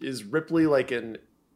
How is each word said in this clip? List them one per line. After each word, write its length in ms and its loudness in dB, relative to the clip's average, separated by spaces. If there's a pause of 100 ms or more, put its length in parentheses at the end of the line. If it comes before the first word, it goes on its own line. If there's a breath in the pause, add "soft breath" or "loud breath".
is 220 -8
Ripley, 440 2
like, 240 2
an 260 -6 (380)